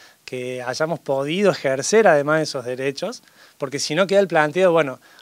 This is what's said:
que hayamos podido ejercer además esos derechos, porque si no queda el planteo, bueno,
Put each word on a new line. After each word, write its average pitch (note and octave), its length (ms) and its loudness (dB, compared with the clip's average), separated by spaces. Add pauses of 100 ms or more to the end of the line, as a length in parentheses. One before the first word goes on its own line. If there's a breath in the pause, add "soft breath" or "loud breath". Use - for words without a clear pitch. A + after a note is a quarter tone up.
(260 loud breath)
que B2+ 360 -10
hayamos C#3+ 380 -4
podido D#3 520 0
ejercer C#3+ 540 0
además D3+ 360 4
esos C3+ 240 -8
derechos, C3+ 560 -8 (340 soft breath)
porque C#3 220 -8
si D3+ 160 -6
no F#3 120 2
queda G3 140 2
el G3 80 0
planteo, E3 440 2
bueno, C#3+ 280 0 (220 loud breath)